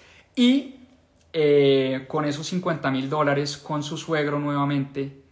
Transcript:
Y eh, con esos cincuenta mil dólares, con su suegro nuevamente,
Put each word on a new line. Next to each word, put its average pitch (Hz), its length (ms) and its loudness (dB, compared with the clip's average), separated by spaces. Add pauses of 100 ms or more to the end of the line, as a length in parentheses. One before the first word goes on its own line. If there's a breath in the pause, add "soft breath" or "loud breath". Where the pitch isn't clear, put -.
(360 soft breath)
Y 254 500 2 (540)
eh, 139 680 4
con 156 160 -2
esos 147 240 -4
cincuenta 165 420 -2
mil 135 200 -2
dólares, 143 480 0
con 151 260 -6
su 156 140 -8
suegro 147 420 -2
nuevamente, 143 800 -4 (100)